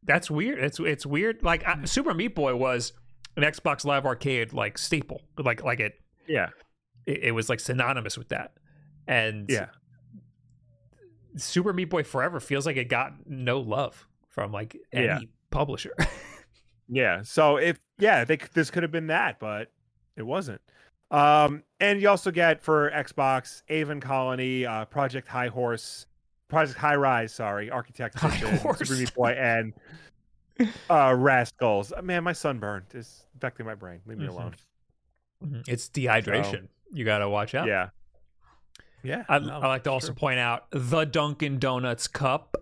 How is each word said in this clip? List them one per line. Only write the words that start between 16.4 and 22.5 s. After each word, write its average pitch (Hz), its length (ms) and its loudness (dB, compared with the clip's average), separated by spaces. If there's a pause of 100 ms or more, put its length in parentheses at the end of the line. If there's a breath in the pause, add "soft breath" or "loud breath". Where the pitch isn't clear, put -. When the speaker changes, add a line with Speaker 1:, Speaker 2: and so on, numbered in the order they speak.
Speaker 2:
Yeah. 104 280 4
So 147 340 4
if, 156 240 2 (200)
yeah, 196 260 6
they 151 120 2
c-, - 160 -10
this 160 160 2
could 175 140 -2
have 160 80 -2
been 160 160 -4
that, 156 320 0
but 107 320 -8 (460)
it - 60 -8
wasn't. 135 360 -6 (500 soft breath)
Um, 147 540 6 (160)
and 202 220 2
you 202 80 6
also 196 220 2
get 165 300 4